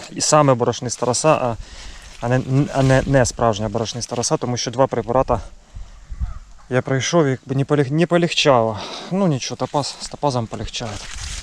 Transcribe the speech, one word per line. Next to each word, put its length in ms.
і 100
саме 340
борошниста 520
роса, 220
а, 280
а 80
не, 120
а 80
не, 240
не 200
справжня 420
борошниста 480
роса, 200
тому 200
що 140
два 160
препарата 540
я 120
пройшов, 460
якби 260
не 100
полег-, 280
не 140
полегчало. 760
Ну 160
нічого, 300
топаз, 440
з 80
топазом 380
полегчає. 460